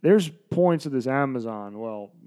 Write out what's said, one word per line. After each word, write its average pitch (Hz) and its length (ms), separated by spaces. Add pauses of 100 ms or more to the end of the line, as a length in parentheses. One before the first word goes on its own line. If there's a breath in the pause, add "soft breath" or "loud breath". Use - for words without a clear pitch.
there's 180 280 (200)
points 175 360
of 147 60
this 127 160
Amazon, 113 720
well, 107 320 (160)